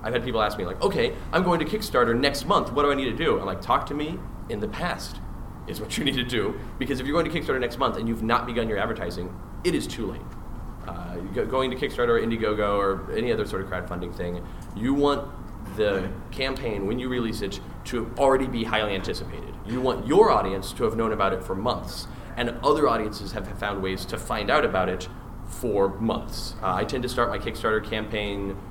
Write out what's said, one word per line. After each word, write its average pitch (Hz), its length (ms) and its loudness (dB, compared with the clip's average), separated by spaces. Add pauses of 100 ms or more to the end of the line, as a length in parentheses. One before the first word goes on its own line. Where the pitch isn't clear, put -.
I've 113 60 -2
had 120 120 2
people 113 160 0
ask 104 160 2
me, 95 80 -2
like, 92 160 -4
"Okay, - 320 2 (200)
I'm 180 100 4
going 175 160 4
to 151 80 0
Kickstarter 120 520 4
next 139 280 2
month. 175 260 4
What 143 120 4
do 143 80 4
I - 20 4
need 131 160 0
to 107 60 -2
do?" 139 220 2
I'm 92 80 -4
like, 95 140 -4
"Talk 131 260 2
to 147 80 -4
me 151 240 -4 (300)
in 120 120 -4
the 208 80 -2
past - 500 -4 (480)
is - 140 -8
what - 180 -4
you - 60 0
need 135 100 2
to 123 80 0
do." 113 320 0 (240)
Because 127 220 -2
if 131 60 -4
you're 151 140 2
going 156 100 0
to 165 80 -2
Kickstarter 135 220 0
next 120 180 -2
month 123 180 0
and 113 120 -2
you've 113 140 -2
not 120 240 2
begun 117 220 -2
your 104 100 0
advertising, 92 560 -4 (300)
it 175 100 4
is 127 120 0
too 113 200 -4
late. 90 140 -6 (680)
Uh, 90 300 -8 (180)
go-, 117 100 2
going 131 280 2
to 120 40 -2
Kickstarter 123 340 2
or 117 100 6
Indiegogo 107 580 2
or 98 340 2
any 117 200 2
other 107 120 2
sort 95 180 -2
of 95 60 -6
crowdfunding 90 460 -4
thing, 87 300 -4 (320)
you 120 180 2
want 143 340 4 (480)
the 98 320 2 (220)
campaign, 127 560 -2
when 120 140 0
you 127 80 -4
release 113 340 0
it, 95 160 -4 (280)
to 117 300 -2
already 135 300 6
be 120 160 -2
highly 107 320 2
anticipated. - 580 -4 (140)
You 120 140 -2
want 120 260 0
your 185 240 8
audience 95 440 2
to 123 100 0
have 107 120 2
known 110 160 2
about 98 200 4
it 92 100 -2
for 95 140 -2
months, 101 500 -2 (300)
and 120 140 0 (120)
other 147 240 6
audiences 104 460 0
have, 101 160 -4
have - 100 -8
found 101 240 -2
ways 95 220 -2
to - 120 -6
find 110 320 -2
out 143 160 4
about 92 240 2
it 92 200 -4 (400)
for 101 400 2 (100)
months. - 640 -2
Uh, 92 120 2
I 101 100 2
tend 123 180 -2
to 123 60 -2
start 120 220 2
my 107 80 -4
Kickstarter 110 460 0
campaign 104 720 -2 (140)